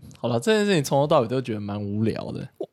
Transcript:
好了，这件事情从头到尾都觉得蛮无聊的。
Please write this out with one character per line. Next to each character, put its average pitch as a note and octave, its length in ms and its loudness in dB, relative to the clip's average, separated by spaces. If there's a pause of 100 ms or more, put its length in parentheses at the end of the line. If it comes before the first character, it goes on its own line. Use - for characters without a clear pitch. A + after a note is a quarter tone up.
(180)
好 A#2+ 100 -4
了， A#2+ 100 0
这 G#3+ 140 2
件 G#3 140 4
事 G3+ 80 4
情 C#3+ 100 2
从 C#3 160 2
头 D3 60 2
到 D3+ 160 4
尾 A2+ 40 0
都 C3 140 -2
觉 B2 140 -6
得 G#2 60 -6
蛮 G#2 220 -6
无 G#2 220 -2
聊 - 260 -2
的。 - 160 -8 (260)